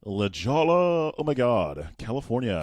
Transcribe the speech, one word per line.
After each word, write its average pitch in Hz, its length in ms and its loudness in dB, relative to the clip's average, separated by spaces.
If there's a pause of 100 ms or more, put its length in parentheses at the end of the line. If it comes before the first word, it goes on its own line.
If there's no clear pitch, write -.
La 101 280 -2
Jolla, 160 880 2
oh 156 60 -2
my 151 100 0
God. 92 540 0 (100)
California. 113 640 -2